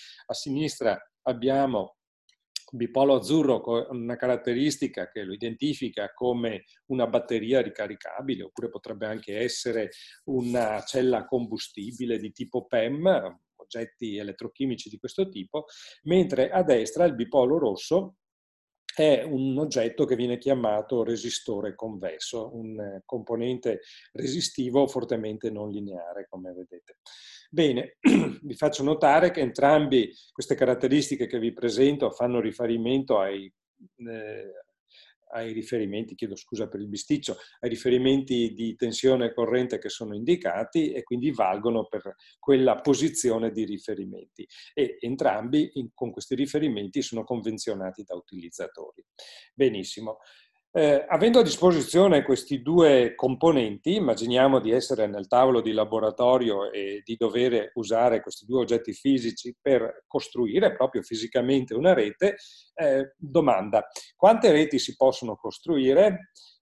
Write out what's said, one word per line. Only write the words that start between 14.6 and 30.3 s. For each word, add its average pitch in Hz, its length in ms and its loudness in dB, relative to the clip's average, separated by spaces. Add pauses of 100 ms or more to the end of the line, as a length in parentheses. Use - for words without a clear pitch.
di 107 80 -18
questo 190 300 -6
tipo, 147 380 -12 (380)
mentre 156 460 2
a 190 140 2
destra 147 420 2
il 151 100 2
bipolo 127 420 2
rosso 151 580 -2 (800)
è 147 300 4
un 135 340 -2
oggetto 135 480 0
che 127 100 0
viene 123 220 -2
chiamato 117 680 0
resistore 110 720 -6
convesso, 107 800 -10
un, 110 260 -12
eh, 98 260 -12
componente 117 760 -4 (300)
resistivo 135 760 -2
fortemente 113 640 -6
non 104 200 -8
lineare, 95 600 -12
come 92 220 -14
vedete. 87 460 -18 (520)
Bene, 147 500 0
<clears throat> 156 440 4
vi - 120 -12
faccio 147 280 0
notare 156 480 4
che 165 100 -4
entrambi 135 680 4 (220)